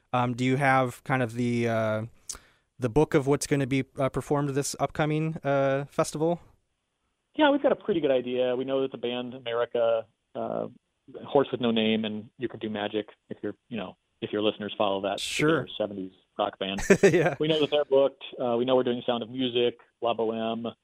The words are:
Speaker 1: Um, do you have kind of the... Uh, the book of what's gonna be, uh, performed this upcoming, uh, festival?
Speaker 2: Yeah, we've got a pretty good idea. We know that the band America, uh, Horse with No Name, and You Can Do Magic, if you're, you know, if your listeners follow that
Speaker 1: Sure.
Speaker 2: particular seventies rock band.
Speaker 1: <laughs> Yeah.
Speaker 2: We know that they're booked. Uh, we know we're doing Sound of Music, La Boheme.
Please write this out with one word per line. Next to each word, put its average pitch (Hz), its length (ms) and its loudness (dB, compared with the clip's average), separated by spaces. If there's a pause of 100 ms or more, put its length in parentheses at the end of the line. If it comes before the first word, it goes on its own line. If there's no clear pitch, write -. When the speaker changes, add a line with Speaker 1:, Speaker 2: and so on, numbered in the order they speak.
(140)
Speaker 1:
Um, 123 200 0
do 123 120 -2
you 131 100 2
have 131 480 2
kind 131 180 0
of 113 120 -4
the... 120 340 0
Uh, 110 340 0 (760)
the 123 120 -2
book 151 240 4
of 139 120 4
what's 143 200 2
gonna 139 200 2
be, 135 180 0 (140)
uh, 135 120 0
performed 143 400 0
this 139 300 -4
upcoming, 156 640 0
uh, 139 420 2
festival? 160 540 0 (960)
Speaker 2:
Yeah, 302 140 6
we've 277 120 2
got 269 100 2
a - 40 2
pretty 175 240 -2
good 143 100 2
idea. 127 460 0
We 131 80 -4
know 135 180 0
that 135 100 -4
the 123 60 -12
band 123 360 -6
America, 117 720 0 (300)
uh, 113 320 -4 (580)
Horse 139 280 2
with 120 80 -6
No 120 100 2
Name, 110 340 2
and 107 240 -8 (100)
You 120 100 -6
Can - 120 -14
Do 113 80 -6
Magic, 104 380 -4 (240)
if - 120 -10
you're, 104 120 -6 (140)
you - 80 -10
know, 92 200 -10 (240)
if - 120 -8
your 107 100 0
listeners 104 340 -2
follow 98 260 0
that 98 180 -4
Speaker 1:
Sure. 151 420 0
Speaker 2:
particular - 60 -12 (100)
seventies 101 340 -6 (260)
rock 101 200 -2
band. 98 240 -4 (100)
Speaker 1:
<laughs> 175 100 6 (120)
Yeah. 160 260 2
Speaker 2:
We 156 80 2
know 156 120 0
that 139 100 2
they're 147 160 2
booked. 139 360 2 (160)
Uh, 120 200 0
we 123 80 0
know 131 100 4
we're 127 60 4
doing 123 240 -2
Sound 117 160 -2
of 110 80 -10
Music, 120 480 -2 (240)
La 117 120 0
Boheme. 113 560 -4 (140)